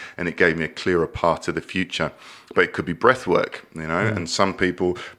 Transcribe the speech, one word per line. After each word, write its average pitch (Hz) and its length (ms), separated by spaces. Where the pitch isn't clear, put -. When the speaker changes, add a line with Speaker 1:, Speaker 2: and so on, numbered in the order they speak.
Speaker 1:
And 87 120
it 78 80
gave 85 200
me 82 60
a 78 60
clearer 87 360
path 80 360
to - 100
the 80 100
future. 85 520
But 92 100
it 85 100
could 87 120
be 87 80
breath 127 340
work, - 380
you 80 60
know, 80 240
Speaker 2:
Mm. 107 100
Speaker 1:
and 85 140
some 95 240
people, 90 440